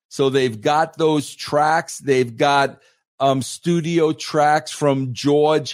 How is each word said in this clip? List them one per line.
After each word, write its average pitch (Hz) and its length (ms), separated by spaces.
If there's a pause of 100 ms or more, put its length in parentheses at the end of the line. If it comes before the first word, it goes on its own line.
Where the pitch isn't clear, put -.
So 135 200
they've 127 320
got 151 360
those 156 360
tracks. 156 640
They've 127 380
got, 139 460 (380)
um, 135 220
studio 165 720
tracks 151 580
from 135 420
George 147 600